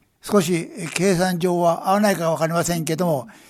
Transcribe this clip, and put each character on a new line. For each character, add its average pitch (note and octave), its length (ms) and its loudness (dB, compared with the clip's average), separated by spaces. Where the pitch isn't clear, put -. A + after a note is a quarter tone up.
少 G3+ 220 2
し E3+ 280 -2
計 F#3 220 2
算 F3+ 240 0
上 F3 200 0
は E3+ 300 2
合 F#3+ 60 4
わ G#3 60 2
な G#3 100 4
い F#3+ 60 0
か E3 140 -2
分 D3+ 80 -2
か D#3+ 80 0
り D#3+ 60 -2
ま E3 100 0
せ E3+ 160 -2
ん D#3 60 -4
け D#3+ 100 -2
ど F3+ 120 -2
も、 C3+ 200 0